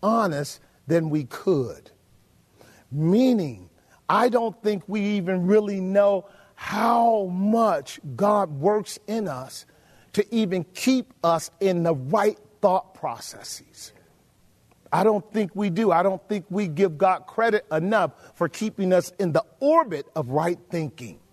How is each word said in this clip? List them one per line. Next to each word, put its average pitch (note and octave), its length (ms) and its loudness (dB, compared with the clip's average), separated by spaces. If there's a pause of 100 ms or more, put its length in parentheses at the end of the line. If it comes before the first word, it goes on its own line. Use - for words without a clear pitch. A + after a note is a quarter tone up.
honest F#3+ 580 -2 (260)
than D#3+ 240 2
we D3+ 140 -2
could. B2 640 -2 (1000)
Meaning, E3 760 0 (400)
I A3 220 4
don't A3+ 320 -2
think G#3 240 -2
we G3+ 160 -4
even F#3+ 440 0
really G3+ 340 2
know G3 460 2 (280)
how A3+ 720 0
much F#3+ 760 0 (160)
God G3+ 340 2 (100)
works G#3 460 0
in G#3+ 220 -4
us C3 380 -12 (480)
to G#3 200 -2
even F#3+ 380 0
keep - 400 0 (100)
us E3 280 0 (100)
in F#3 220 2
the E3 120 2
right G3+ 440 0 (240)
thought F#3+ 320 0
processes. - 1000 -14 (1000)
I E3 100 2
don't G#3 300 2
think G3+ 220 -2
we G3+ 140 -2
do. F#3+ 220 2
I E3+ 140 4
don't F#3+ 240 0
think G#3 200 -4
we F#3+ 200 -2
give D#3+ 280 0
God F3+ 300 0
credit A3 460 0
enough F3 400 0 (220)
for E3+ 140 -2
keeping G3+ 440 -4
us F3+ 260 0
in F3+ 140 -2
the D#3+ 120 0 (140)
orbit C4+ 560 0
of C3 160 -6
right E3 280 -2 (120)
thinking. D#3 480 -8 (140)